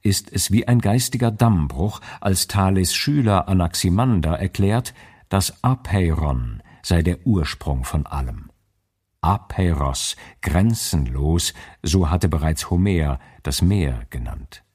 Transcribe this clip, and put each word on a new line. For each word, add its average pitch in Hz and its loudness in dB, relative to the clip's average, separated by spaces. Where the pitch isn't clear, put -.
ist - -2
es - -2
wie 110 2
ein 120 4
geistiger 117 0
Dammbruch, 92 2
als 95 0
Thales 95 2
Schüler 117 2
Anaximander 90 2
erklärt, 98 -2
das - -2
Apeiron 76 0
sei 85 2
der 87 -2
Ursprung 76 -2
von 73 -4
allem. 64 -8
Apeiros, 82 -2
grenzenlos, 80 0
so 85 2
hatte 90 2
bereits 78 -2
Homer 87 0
das - -2
Meer 76 0
genannt. - -12